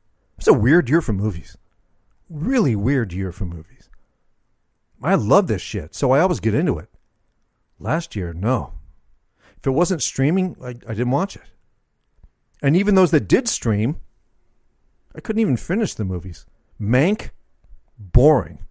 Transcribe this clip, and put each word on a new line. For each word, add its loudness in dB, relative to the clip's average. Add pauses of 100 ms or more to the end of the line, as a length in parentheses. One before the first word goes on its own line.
(380)
It's -2
a 6
weird 4
year 2
for -2
movies. -6 (720)
Really 0
weird -2
year -4
for -6
movies. -12 (1120)
I 2
love 4
this -2
shit, -8
so 0
I 4
always 0
get 0
into 0
it. -16 (880)
Last -6
year, -6
no. -4 (840)
If -8
it 2
wasn't 0
streaming, -2
I, -10
I -12
didn't -2
watch -2
it. -20 (1160)
And 2
even 2
those 6
that 2
did 2
stream, -2 (1160)
I -14
couldn't -2
even 2
finish -2
the -4
movies. -8 (360)
Mank, 0 (680)
boring. 4 (120)